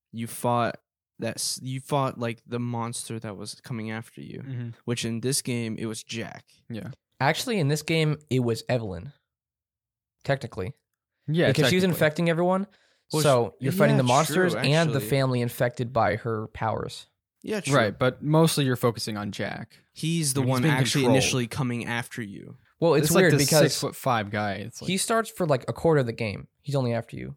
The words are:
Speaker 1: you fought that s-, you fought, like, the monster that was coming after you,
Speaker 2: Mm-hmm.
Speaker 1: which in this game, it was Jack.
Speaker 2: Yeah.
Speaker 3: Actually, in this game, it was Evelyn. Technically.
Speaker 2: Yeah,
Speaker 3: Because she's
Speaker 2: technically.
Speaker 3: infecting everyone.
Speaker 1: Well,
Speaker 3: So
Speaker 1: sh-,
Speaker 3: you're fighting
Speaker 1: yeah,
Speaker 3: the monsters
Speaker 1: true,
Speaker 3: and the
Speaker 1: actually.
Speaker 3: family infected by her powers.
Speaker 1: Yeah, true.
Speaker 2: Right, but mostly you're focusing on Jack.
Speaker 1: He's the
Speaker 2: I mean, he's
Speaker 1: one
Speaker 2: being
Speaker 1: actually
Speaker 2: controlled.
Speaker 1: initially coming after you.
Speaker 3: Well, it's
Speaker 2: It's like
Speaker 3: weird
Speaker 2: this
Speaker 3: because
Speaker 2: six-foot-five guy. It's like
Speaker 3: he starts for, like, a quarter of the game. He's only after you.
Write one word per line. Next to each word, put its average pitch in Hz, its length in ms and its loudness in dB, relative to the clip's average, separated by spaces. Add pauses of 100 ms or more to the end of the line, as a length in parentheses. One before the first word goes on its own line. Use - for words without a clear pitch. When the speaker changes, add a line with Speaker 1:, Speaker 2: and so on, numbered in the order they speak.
(140)
Speaker 1:
you 113 140 -6
fought 120 500 -2 (420)
that 113 160 -4
s-, - 260 -6
you 131 200 -8
fought, 135 360 -2
like, 117 280 -6
the 120 140 -6
monster 117 600 -6
that 110 160 -10
was 101 200 -12
coming 110 360 -10
after 113 300 -12
you, - 180 -14
Speaker 2:
Mm-hmm. 123 300 -10 (160)
Speaker 1:
which 120 180 -2
in 113 160 -4
this 127 220 -2
game, 117 360 -6
it - 100 -8
was 113 140 -8
Jack. - 440 -12 (240)
Speaker 2:
Yeah. 110 220 -12 (280)
Speaker 3:
Actually, 180 400 0
in 143 80 2
this 151 140 0
game, 151 380 0 (100)
it 131 100 2
was 117 300 0
Evelyn. 110 420 -4 (1120)
Technically. 131 500 -6 (540)
Speaker 2:
Yeah, 156 200 2
Speaker 3:
Because 135 220 4
she's 185 120 4
Speaker 2:
technically. 185 140 4
Speaker 3:
infecting 170 340 2
everyone. 180 380 0 (440)
Speaker 1:
Well, 156 100 0
Speaker 3:
So 127 380 4
Speaker 1:
sh-, - 40 -10
Speaker 3:
you're 131 80 0
fighting 147 240 4
Speaker 1:
yeah, - 60 6
Speaker 3:
the 123 60 4
monsters 156 460 4
Speaker 1:
true, 110 80 -4
Speaker 3:
and 151 300 4
the 143 40 0
Speaker 1:
actually. 110 140 -2
Speaker 3:
family 131 320 2
infected 120 520 -2
by 104 240 2
her 110 300 -4
powers. - 600 -6 (340)
Speaker 1:
Yeah, 214 180 -4
true. 139 160 0
Speaker 2:
Right, 113 220 2
but 127 260 0
mostly 156 420 4
you're 127 120 2
focusing 113 400 -2
on 104 140 -6
Jack. - 460 -8 (140)
Speaker 1:
He's 160 420 -2
the 135 80 0
Speaker 2:
I - 20 2
mean, 123 40 2
he's 131 60 2
Speaker 1:
one 127 100 2
Speaker 2:
being 151 100 4
Speaker 1:
actually 131 280 2
Speaker 2:
controlled. 127 160 6
Speaker 1:
initially 127 300 2
coming 120 380 -4
after 117 360 -6
you. 98 360 -12 (220)
Speaker 3:
Well, 160 160 6
it's 147 120 4
Speaker 2:
It's 165 80 4
like 190 80 8
Speaker 3:
weird 160 100 6
Speaker 2:
this 143 120 4
Speaker 3:
because 151 160 6 (120)
Speaker 2:
six-foot-five - 580 -2
guy. 104 240 -2
It's 107 260 -12
like - 80 -6
Speaker 3:
he 185 80 0
starts 226 320 0
for, - 160 -4
like, 139 220 2
a - 60 -4
quarter 160 260 4
of 131 60 2
the 117 80 -4
game. 110 340 -6 (140)
He's 143 140 -6
only 127 180 0
after 113 240 -6
you. 127 200 -12